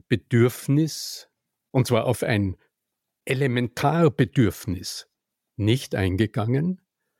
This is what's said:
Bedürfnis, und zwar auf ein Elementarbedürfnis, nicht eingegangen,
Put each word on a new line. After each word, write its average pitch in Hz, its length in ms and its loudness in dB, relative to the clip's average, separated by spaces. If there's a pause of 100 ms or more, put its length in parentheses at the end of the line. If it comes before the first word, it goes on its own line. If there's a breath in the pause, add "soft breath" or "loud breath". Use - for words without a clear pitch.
Bedürfnis, - 1200 0 (420)
und 123 160 2
zwar 117 200 2
auf 123 160 0
ein 101 340 0 (720)
Elementarbedürfnis, 127 1800 0 (480)
nicht 113 380 0
eingegangen, 113 840 0 (400)